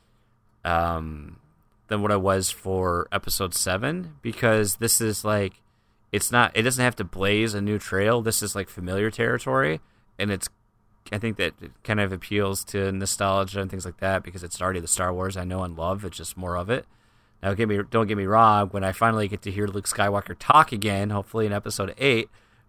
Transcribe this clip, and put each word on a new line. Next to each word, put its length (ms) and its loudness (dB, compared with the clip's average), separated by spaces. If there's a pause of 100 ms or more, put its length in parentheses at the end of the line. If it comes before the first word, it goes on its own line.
(640)
um, 760 -2 (480)
than 140 -2
what 100 2
I 40 4
was 360 2
for 600 -2
Episode 420 -2
Seven, 680 -2
because 560 2
this 240 2
is, 240 -2
like, 360 -2 (520)
it's 180 0
not, 240 6
it 60 4
doesn't 220 2
have 140 2
to 60 -4
blaze 500 0
a 80 -4
new 160 0
trail. 440 2
This 200 0
is, 140 -4
like, 140 -6
familiar 420 -2
territory, 680 0 (360)
and 140 -2
it's, 160 -4 (640)
I 60 -4
think 200 -4
that 240 0
it 100 -16 (120)
kind 160 0
of 140 0
appeals 520 0
to 280 -2
nostalgia 640 0
and 100 -4
things 160 -8
like 120 -10
that 260 0
because 200 -14
it's 180 -10
already 180 0
the 80 -8
Star 260 0
Wars 220 -2
I 80 -6
know 200 -2
and 140 -8
love. 280 -2
It's 100 -10
just 220 -12
more 180 -4
of 140 -4
it. 160 -2 (560)
Now, 120 0
get 140 0
me, 140 2 (100)
don't 160 4
get 80 -2
me 100 -2
wrong. 440 6
When 160 -2
I 80 0
finally 340 2
get 140 -6
to 100 -8
hear 160 -2
Luke 220 -6
Skywalker 500 0
talk 320 6
again, 380 0
hopefully 360 -2
in 60 0
Episode 460 -4
Eight, 340 2
I 380 -20